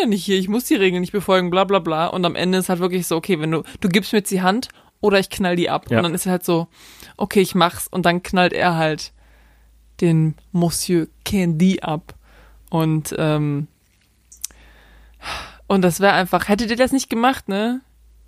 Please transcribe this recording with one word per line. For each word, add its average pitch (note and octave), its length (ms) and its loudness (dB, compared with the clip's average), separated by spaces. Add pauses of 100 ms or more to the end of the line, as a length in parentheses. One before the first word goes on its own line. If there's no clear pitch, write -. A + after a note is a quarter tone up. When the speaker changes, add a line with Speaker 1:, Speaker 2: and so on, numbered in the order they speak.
Speaker 1:
ja E4 40 2
nicht G3+ 180 0
hier, F#3+ 140 0
ich F#3+ 100 -2
muss G#3+ 180 -2
die D#4+ 100 0
Regeln F#3 260 2
nicht F3+ 100 -6
befolgen, F#3 380 0
bla F#3 140 4
bla G3 160 2
bla. D#3+ 260 -2
Und F3+ 180 -4
am E3+ 120 0
Ende F#3 240 0
ist F3+ 100 -2
halt F3+ 100 0
wirklich F3+ 280 -2
so, E3+ 80 -2
okay, E3 240 -2
wenn D#3+ 100 -2
du, D#3+ 140 -2 (160)
du G#3 100 0
gibst G3 240 0
mir A3 60 4
jetzt G3 100 -4
die F#3 140 -2
Hand G3 240 0 (320)
oder G3+ 180 2
ich F#3+ 140 -2
knall F3+ 240 -2
die F3 160 0
ab. D3 180 -4
Speaker 2:
Ja. A#2 80 2
Speaker 1:
Und A2+ 60 2
dann E3+ 100 -2
ist F3 140 -4
er F#3 60 0
halt F3+ 120 -4
so, E3+ 220 0 (500)
okay, G3+ 240 2
ich F#3 140 0
mach's. F3 320 0
Und F3 180 -2
dann F3 160 2
knallt F3+ 320 0
er F3 220 0
halt D#3 360 -2 (920)
den D#3+ 340 2 (160)
Monsieur E3+ 560 0 (180)
Candy F3+ 560 2
ab. D#3 320 -8 (560)
Und, D#3 480 -2
ähm, D3 500 -2 (2000)
und G3 140 2
das F3 180 2
wär G3 140 4
einfach, F3+ 340 0
hättet G#3 220 2
ihr A#3 80 -2
das B3+ 140 2
nicht C4 180 -2
gemacht, B3 400 0
ne? A3 320 -2 (460)